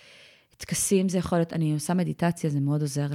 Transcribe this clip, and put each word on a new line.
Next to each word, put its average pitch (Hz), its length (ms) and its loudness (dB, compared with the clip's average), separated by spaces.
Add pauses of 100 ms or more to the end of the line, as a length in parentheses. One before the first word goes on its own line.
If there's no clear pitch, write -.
(580)
טקסים, 190 520 0
זה 175 80 0
יכול 175 200 0
להיות, 165 160 0
אני 156 200 0
עושה 151 200 -2
מדיטציה, 170 560 0
זה 143 100 0
מאוד 143 220 2
עוזר 143 340 -2